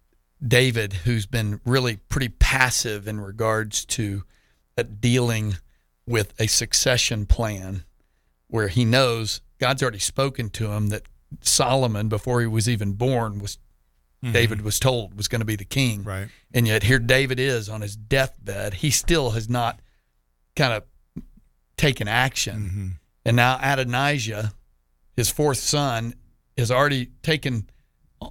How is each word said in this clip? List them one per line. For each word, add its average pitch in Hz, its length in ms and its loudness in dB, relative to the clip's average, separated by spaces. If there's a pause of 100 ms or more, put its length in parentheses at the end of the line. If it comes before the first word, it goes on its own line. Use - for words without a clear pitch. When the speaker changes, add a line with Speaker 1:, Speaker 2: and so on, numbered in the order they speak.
(460)
Speaker 1:
David, 117 460 2
who's 107 340 0
been 107 380 -2
really 123 320 2
pretty 127 320 -4
passive 110 800 2
in 107 120 -6
regards 110 680 -2
to, 101 360 -4 (560)
uh, 120 60 -2 (160)
dealing 117 560 2 (500)
with 110 340 0
a 110 60 2
succession 117 800 2
plan, 98 560 0 (640)
where 110 220 0
he 123 160 2
knows 117 560 2 (180)
God's 131 240 0
already 117 160 -2
spoken 127 520 -2
to 110 220 -4
him 104 180 0
that 107 120 -6 (380)
Solomon, 120 680 2
before 120 320 0
he 117 60 0
was 110 220 0
even 104 240 0
born, 113 480 0
was 101 180 -10 (640)
Speaker 2:
Mm-hmm. 120 100 -4
Speaker 1:
David 110 300 2
was 107 180 -2
told 120 380 0
was 104 100 -4
gonna 113 160 -2
be 107 120 -2
the 98 100 -12
king. 120 360 0
Speaker 2:
Right. 98 260 -8 (260)
Speaker 1:
And 117 120 4
yet 107 180 2
here 127 140 6
David 127 400 2
is 127 300 0
on 107 140 -8
his 101 120 -8
deathbed. 107 800 -2
He 147 160 0
still 147 420 2
has 110 180 -4
not 120 300 -2 (760)
kind 131 160 2
of 107 120 -4 (920)
taken 135 320 0
action. 113 480 -2
Speaker 2:
Mm-hmm. 98 320 -6 (380)
Speaker 1:
And 117 100 4
now 123 240 4
Adonijah, 123 960 -2 (600)
his 117 140 2
fourth 147 300 0
son, 123 560 -2 (420)
has 117 140 0
already 131 400 2 (120)
taken, 131 460 -2 (540)
a-, - 80 -14